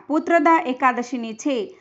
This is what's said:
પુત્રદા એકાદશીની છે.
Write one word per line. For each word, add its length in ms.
પુત્રદા 600
એકાદશીની 680
છે. 480